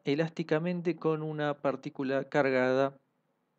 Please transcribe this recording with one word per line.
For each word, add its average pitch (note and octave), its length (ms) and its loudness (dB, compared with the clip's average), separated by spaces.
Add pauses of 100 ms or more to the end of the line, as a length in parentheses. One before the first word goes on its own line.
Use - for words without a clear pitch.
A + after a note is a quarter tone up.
elásticamente D#3+ 920 -2
con D#3+ 280 -2
una D3+ 320 -4
partícula C3+ 760 -4
cargada C3+ 680 2 (600)